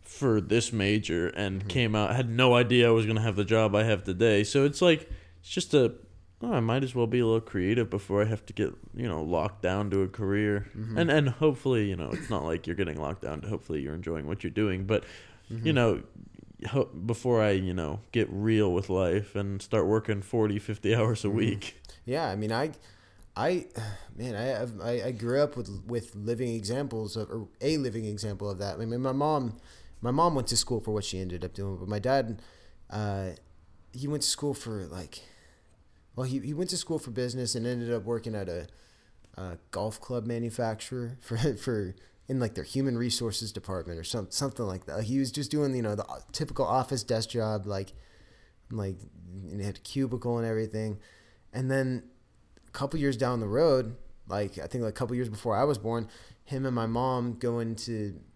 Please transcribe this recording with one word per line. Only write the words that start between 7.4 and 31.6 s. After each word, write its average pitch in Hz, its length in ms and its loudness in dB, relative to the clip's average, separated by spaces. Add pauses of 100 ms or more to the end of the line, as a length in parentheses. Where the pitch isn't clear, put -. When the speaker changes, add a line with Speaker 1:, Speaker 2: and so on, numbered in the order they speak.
Speaker 1:
creative 107 480 2
before 101 320 0
I 107 40 4
have 110 220 -2
to - 60 -14
get, 95 200 0 (200)
you 120 140 -4
know, 80 160 -2
locked 85 380 0
down 98 300 0
to 98 100 2
a 92 60 2
career." 101 600 0 (100)
Speaker 2:
Mm-hmm. 107 200 -4
Speaker 1:
And, 170 140 4
and 147 180 6
hopefully, 127 600 2
you 95 60 -2
know, 80 160 -4
it's - 180 -6
not 90 140 0
like 82 240 -2
you're 87 80 -2
getting 85 240 -2
locked 76 220 -4
down 76 200 -6
to, - 60 -8
hopefully 80 340 -4
you're 71 140 -6
enjoying 82 320 -4
what 92 160 -6
you're 85 80 -4
doing, 95 340 0
but, 104 180 2 (480)
Speaker 2:
Mm-hmm. 113 140 -6
Speaker 1:
you 160 80 4
know, 117 300 4 (680)
ho-, 135 200 2 (160)
before 117 360 2
I, 107 100 6
you 95 220 2
know, 85 280 -2 (100)
get 113 180 2
real 104 440 4
with 95 160 0
life 92 460 2
and 98 260 -2
start 104 260 2
working 107 340 2
forty, 107 380 2
fifty 107 340 0
hours 113 300 2
a 107 60 0
Speaker 2:
Mm-hmm. 104 80 2
Speaker 1:
week. - 440 -2 (240)
Speaker 2:
Yeah, 143 220 -2
I 98 80 -2
mean, 107 160 -2
I, 139 200 0 (680)
I, 165 300 0 (240)
<sighs> - 260 -14
man, 117 180 -6
I, 117 260 -2
I've, 113 200 -6
I, 117 260 -2
I 127 40 -2
grew 117 300 0
up 147 140 2
with, 110 140 -6 (160)
with 117 300 -4
living 117 380 -2
examples 113 600 -4
of, 110 140 -6
or 107 180 -8 (140)
a 156 160 2
living 117 260 -2
example 104 460 -4
of 98 80 -6
that. 95 200 -4
I 104 80 -6
mean, 120 160 -2
my 131 120 0
mom, 139 440 0 (440)
my 117 100 0
mom 160 240 4
went 127 140 0
to 117 80 2
school 117 240 0
for 110 120 -4
what 104 120 -2
she - 160 -6
ended 90 240 -6
up 85 80 -8
doing, 98 240 -6